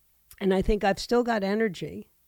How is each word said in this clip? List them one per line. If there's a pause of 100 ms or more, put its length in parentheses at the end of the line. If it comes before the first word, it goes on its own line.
(400)
and
I
think
I've
still
got
energy, (200)